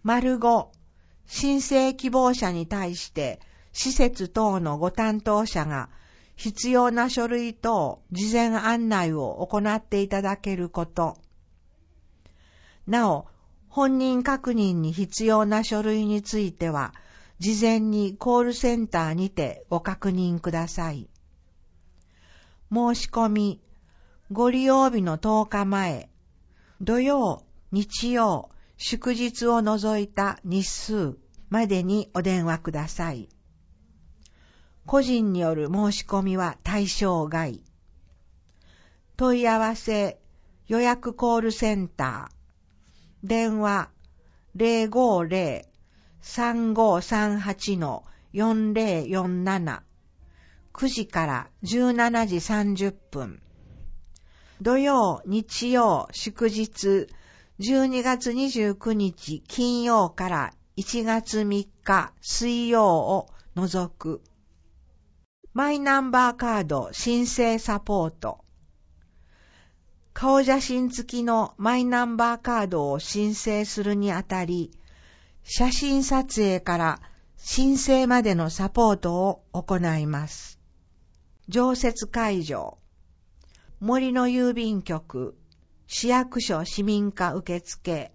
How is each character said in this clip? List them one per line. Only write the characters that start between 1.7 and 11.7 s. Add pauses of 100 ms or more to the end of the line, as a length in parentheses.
希
望
者
に
対
し
て、 (320)
施
設
等
の
ご
担
当
者
が (460)
必
要
な
書
類
等
事
前
案
内
を
行
っ
て
い
た
だ
け
る
こ
と。 (1700)